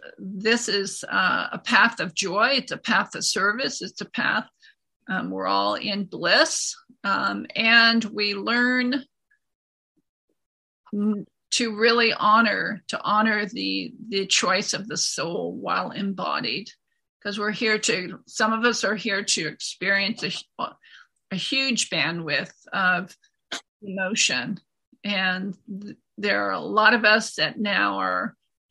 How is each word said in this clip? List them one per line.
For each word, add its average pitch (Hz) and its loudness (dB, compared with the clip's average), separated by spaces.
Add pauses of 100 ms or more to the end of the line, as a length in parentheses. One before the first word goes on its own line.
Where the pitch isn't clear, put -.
(180)
this 214 -2
is, - -4
uh, 185 0
a 190 -6
path 226 2
of 170 -6
joy. 208 0
It's 262 -4
a 131 -6
path 202 -2
of 190 -6
service. 208 -2
It's - -12
a 185 -12
path, - -2 (600)
um, 180 -4
we're 95 -4
all 101 2
in 202 -2
bliss. 180 2 (300)
Um, 196 -2
and 226 6
we 208 -2
learn 247 0 (1900)
n-, 208 0 (260)
to 226 0
really 226 4
honor, 208 4
to - -4
honor 208 2
the, 190 -4 (140)
the 196 -2
choice 190 2
of 202 -6
the 226 -6
soul 170 -4
while - -4
embodied. 180 -4 (540)
'Cause 202 -6
we're 208 0
here 214 2
to, 185 -4
some 220 0
of 220 0
us 247 2
are 214 0
here 202 -2
to 165 0
experience 196 -2 (340)
a, - -4 (600)
a 190 -4
huge 262 -2
bandwidth 160 -2 (200)
of 185 0 (680)
emotion. 190 -2 (440)
And 190 -2 (240)
th-, 208 -14 (220)
there 202 0
are 190 0
a 180 -2
lot 214 4
of 226 4
us 220 4
that 156 -2
now 190 0
are - -2 (340)